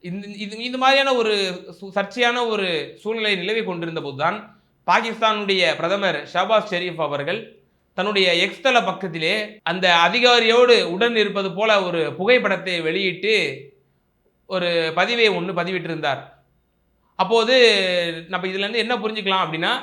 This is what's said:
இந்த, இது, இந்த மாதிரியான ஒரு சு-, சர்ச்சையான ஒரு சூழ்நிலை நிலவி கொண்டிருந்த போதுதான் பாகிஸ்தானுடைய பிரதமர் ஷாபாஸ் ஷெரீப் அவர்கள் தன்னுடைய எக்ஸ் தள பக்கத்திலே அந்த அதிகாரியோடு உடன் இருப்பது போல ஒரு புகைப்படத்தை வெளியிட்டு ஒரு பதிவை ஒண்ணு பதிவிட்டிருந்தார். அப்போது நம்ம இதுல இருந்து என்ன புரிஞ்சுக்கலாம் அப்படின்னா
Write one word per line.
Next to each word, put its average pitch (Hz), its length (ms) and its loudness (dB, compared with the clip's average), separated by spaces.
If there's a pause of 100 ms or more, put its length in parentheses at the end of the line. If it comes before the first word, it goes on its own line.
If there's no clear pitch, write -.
இந்த, 190 260 -10
இது, 208 360 -12
இந்த 247 160 -6
மாதிரியான 269 360 4
ஒரு 220 200 2 (460)
சு-, 196 140 -14
சர்ச்சையான 240 540 0
ஒரு 180 520 -2
சூழ்நிலை 214 360 -2
நிலவி 202 280 -2
கொண்டிருந்த 170 360 -6
போதுதான் 147 640 -6 (240)
பாகிஸ்தானுடைய 208 880 0
பிரதமர் 170 560 -2
ஷாபாஸ் 208 380 0
ஷெரீப் 175 320 -4
அவர்கள் 147 520 -4 (400)
தன்னுடைய 190 400 0
எக்ஸ் 180 260 -2
தள 247 220 2
பக்கத்திலே 185 800 -4
அந்த 175 340 2
அதிகாரியோடு 233 840 6
உடன் 196 340 0
இருப்பது 196 360 0
போல 208 300 2
ஒரு 165 320 -2
புகைப்படத்தை 185 680 0
வெளியிட்டு 185 540 -2 (1120)
ஒரு 170 480 -2
பதிவை 214 360 2
ஒண்ணு 180 260 -2
பதிவிட்டிருந்தார். 165 640 -4 (960)
அப்போது 220 380 2 (720)
நம்ம 185 180 -4
இதுல 190 120 -4
இருந்து 208 200 -4
என்ன 226 180 -2
புரிஞ்சுக்கலாம் 202 480 -2
அப்படின்னா 160 280 -4 (100)